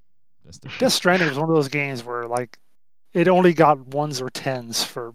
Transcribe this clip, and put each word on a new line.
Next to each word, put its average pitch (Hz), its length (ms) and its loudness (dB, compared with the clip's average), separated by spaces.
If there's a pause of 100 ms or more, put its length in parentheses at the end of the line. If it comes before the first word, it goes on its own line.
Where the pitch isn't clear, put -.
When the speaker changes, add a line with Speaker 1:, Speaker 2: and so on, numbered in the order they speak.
(460)
Speaker 1:
Just - 200 -20
a 139 40 -14
bit. - 100 -14
Speaker 2:
Death 254 140 2
Stranding 180 340 2
was 135 120 -4
one 160 100 -2
of 165 60 2
those 147 140 2
games 139 340 -6
where, 120 240 -8
like, 120 320 -6 (540)
it 170 140 2
only 180 260 6
got 151 340 4
ones 139 340 -4
or 127 80 -8
tens 123 540 -6
for, 120 320 -10